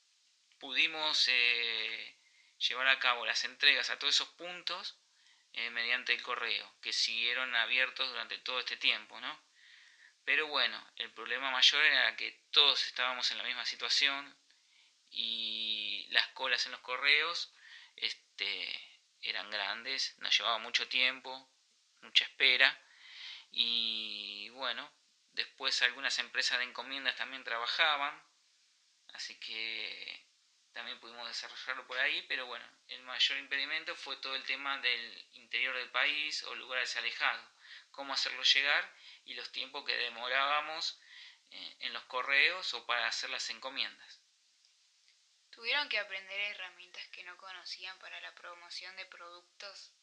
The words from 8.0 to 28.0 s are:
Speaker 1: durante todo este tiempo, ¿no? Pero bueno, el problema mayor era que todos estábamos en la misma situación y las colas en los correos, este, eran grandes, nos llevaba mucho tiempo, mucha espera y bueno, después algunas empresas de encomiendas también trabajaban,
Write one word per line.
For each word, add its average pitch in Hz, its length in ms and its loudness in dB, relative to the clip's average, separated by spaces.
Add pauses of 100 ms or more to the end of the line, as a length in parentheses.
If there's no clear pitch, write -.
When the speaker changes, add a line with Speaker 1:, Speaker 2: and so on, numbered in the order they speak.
Speaker 1:
durante 113 300 -6
todo 127 220 -4
este 120 160 -4
tiempo, 113 440 0
¿no? 143 220 -8 (840)
Pero 147 240 2
bueno, 117 480 0
el 113 160 -6
problema 123 380 -4
mayor 131 340 8
era 127 320 6
que 113 140 -6 (200)
todos 143 360 6
estábamos 123 440 0
en 110 80 -4
la 104 60 -4
misma 120 200 -4
situación 139 720 0 (760)
y 110 1000 -6
las 117 180 4
colas 127 380 0
en 127 60 -6
los 123 80 -10
correos, 147 760 2 (400)
este, - 1080 -6 (200)
eran 107 300 -6
grandes, 113 680 -4
nos 101 180 2
llevaba 110 220 2
mucho 117 300 -2
tiempo, 131 600 0 (520)
mucha 117 240 4
espera 131 520 6 (760)
y 110 1000 -4
bueno, 127 420 -8 (400)
después - 500 -2
algunas 123 360 0
empresas 123 400 0
de 123 60 -2
encomiendas 127 520 -4
también 127 280 -6
trabajaban, 143 760 2 (920)